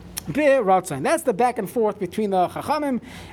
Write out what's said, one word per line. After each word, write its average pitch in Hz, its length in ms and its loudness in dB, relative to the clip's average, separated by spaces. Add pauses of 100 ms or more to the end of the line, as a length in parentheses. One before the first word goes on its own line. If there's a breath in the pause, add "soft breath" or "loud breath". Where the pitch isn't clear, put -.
(280)
b'ratzon. 190 760 2
That's 311 200 0
the 247 100 2
back 240 240 0
and 196 120 -4
forth 214 300 0
between 202 300 -2
the 180 180 2
Chachamim 269 540 -2 (320 loud breath)